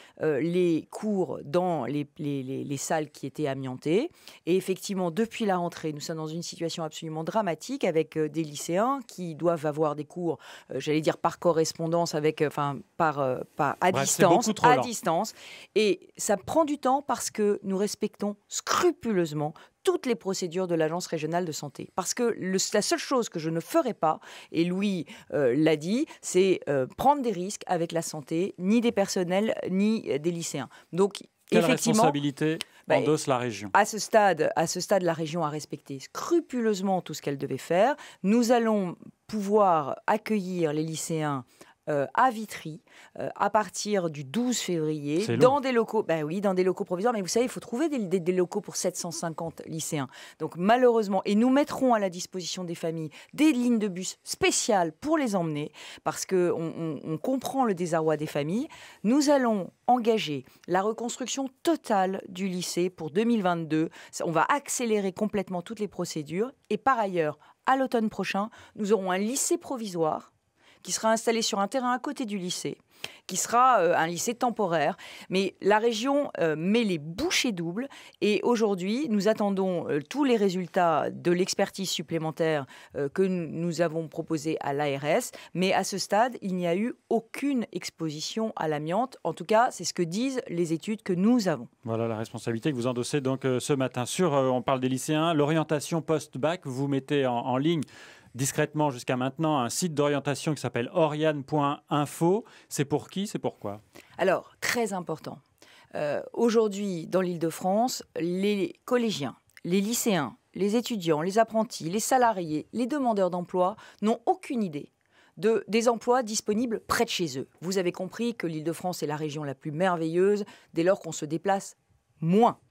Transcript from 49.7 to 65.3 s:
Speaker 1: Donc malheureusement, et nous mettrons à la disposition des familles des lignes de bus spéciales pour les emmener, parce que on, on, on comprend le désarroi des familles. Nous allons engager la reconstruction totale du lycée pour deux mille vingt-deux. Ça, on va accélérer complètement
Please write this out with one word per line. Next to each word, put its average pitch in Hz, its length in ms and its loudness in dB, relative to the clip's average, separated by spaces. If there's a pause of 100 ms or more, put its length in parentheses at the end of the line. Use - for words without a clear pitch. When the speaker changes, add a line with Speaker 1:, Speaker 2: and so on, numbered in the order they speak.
Speaker 1:
Donc 151 160 -6
malheureusement, 220 680 4
et 202 120 2
nous 233 120 6
mettrons 262 460 4
à 214 60 2
la 190 100 0
disposition 180 540 -8
des 170 100 -6
familles 160 360 -4 (240)
des 302 180 6
lignes 240 260 2
de 208 80 0
bus 185 380 -6
spéciales 202 720 2
pour 311 220 -2
les 247 200 0
emmener, 156 340 -2 (320)
parce - 240 -4
que 175 240 2
on, 160 260 -2
on, 160 280 -4
on 156 140 -4
comprend 262 460 -2
le 214 100 2
désarroi 160 420 0
des 151 100 -4
familles. 165 400 -2 (380)
Nous 269 260 4
allons 233 400 2 (160)
engager 208 580 2 (220)
la 180 160 2
reconstruction 233 680 -4 (140)
totale 190 640 2
du 190 200 -4
lycée 180 420 -2
pour 156 220 -8
deux 190 100 2
mille 226 220 2
vingt-deux. 165 460 0 (200)
Ça, - 160 -4
on 170 60 -2
va 160 160 4
accélérer 220 640 0
complètement 185 500 -4